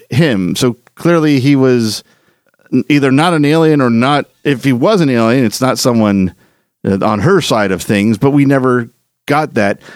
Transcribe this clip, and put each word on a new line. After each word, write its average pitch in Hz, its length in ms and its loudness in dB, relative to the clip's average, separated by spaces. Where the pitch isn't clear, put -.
him. 113 460 0
So 123 220 -2
clearly 156 440 0
he 139 160 2
was 123 480 0
n-, 127 180 0
either 139 220 2
not 160 240 0
an 147 100 0
alien 156 340 2
or 123 120 0
not. 131 340 0
If 135 200 -4
he 135 100 2
was 170 280 0
an 143 100 0
alien, 120 340 0
it's 104 160 -4
not 131 160 -2
someone, 104 560 0
uh, 98 220 -2
on 107 140 0
her 170 220 2
side 104 300 -2
of 92 120 -4
things, 104 340 0
but 139 140 0
we 143 140 2
never 127 440 0
got 151 280 -2
that. 104 260 -2